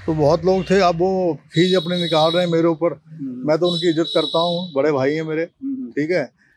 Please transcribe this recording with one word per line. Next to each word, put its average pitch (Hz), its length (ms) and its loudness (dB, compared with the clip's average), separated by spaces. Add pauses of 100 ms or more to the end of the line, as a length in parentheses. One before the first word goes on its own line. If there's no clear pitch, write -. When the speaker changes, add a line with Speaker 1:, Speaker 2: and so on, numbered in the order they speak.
Speaker 1:
तो 165 80 0
बहुत 156 300 2
लोग 185 260 2
थे, 190 100 4
अब 180 160 2
वो 180 500 0
खीज 180 280 2
अपने 180 280 -2
निकाल 160 300 2
रहे 180 120 2
हैं 170 80 -2
मेरे 165 160 2
ऊपर। 165 400 -2
Speaker 2:
हम्म। 131 400 -8
Speaker 1:
मैं 160 100 2
तो 175 100 2
उनकी 175 220 0
इज्जत 160 180 0
करता 160 300 -2
हूँ, 175 360 -2
बड़े 156 180 2
भाई 139 220 0
हैं 160 80 -4
मेरे, 156 200 -4
Speaker 2:
हम्म। 165 480 -10
Speaker 1:
ठीक 151 200 -4
है। 160 200 -2 (260)